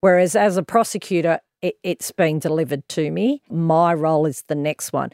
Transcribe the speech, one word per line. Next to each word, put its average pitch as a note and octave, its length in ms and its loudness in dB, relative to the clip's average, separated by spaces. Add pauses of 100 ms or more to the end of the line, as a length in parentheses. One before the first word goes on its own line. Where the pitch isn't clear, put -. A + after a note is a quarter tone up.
Whereas F3+ 340 4
as G3+ 220 2
a F#3+ 60 -2
prosecutor, F3 760 -2 (220)
it, - 200 -4
it's - 300 -6
been D#3 280 0
delivered D3+ 500 -2
to D#3 200 -4
me. G#3 400 -2
My E3 440 2
role D#3 320 2
is D3 220 -4
the D#3 80 -4
next D3 360 -4
one. C3+ 220 -4